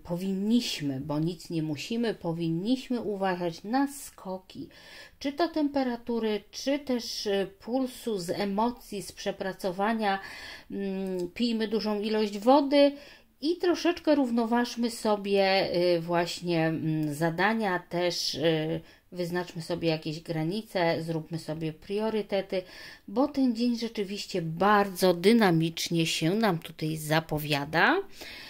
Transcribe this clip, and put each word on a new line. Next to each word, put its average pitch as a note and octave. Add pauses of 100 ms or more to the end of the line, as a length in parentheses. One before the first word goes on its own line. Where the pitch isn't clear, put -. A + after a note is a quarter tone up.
powinniśmy, F#3+
bo D3
nic E3
nie E3
musimy, G#3
powinniśmy F3
uważać F#3
na C4
skoki, - (500)
czy C#4+
to E4
temperatury, A#3+
czy C#4+
też, B3
e, G3 (120)
pulsu, A#3+
z E3+
emocji, G3+
z E3+
przepracowania, G3 (520)
mm, F#3+
pijmy A3+
dużą G#3
ilość G#3+
wody C#4+ (500)
i E4+
troszeczkę E4+
równoważmy A#3+
sobie, G3 (200)
y, E3
właśnie, E3+
mm, D#3
zadania, F3+ (100)
też, F3
y, D#3+ (300)
wyznaczmy F3
sobie E3
jakieś D#3+
granice, E3
zróbmy D#3+
sobie D#3
priorytety, G3+ (440)
bo A#3+
ten C4+
dzień A#3
rzeczywiście G#3
bardzo F#3
dynamicznie E3+
się D#3+
nam G#3
tutaj D#3+
zapowiada. D#3 (540)